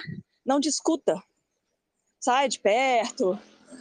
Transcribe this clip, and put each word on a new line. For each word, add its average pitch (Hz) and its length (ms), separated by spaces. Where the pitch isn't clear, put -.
Não 269 140
discuta. 277 640
Saia 262 280
de - 120
perto, 233 800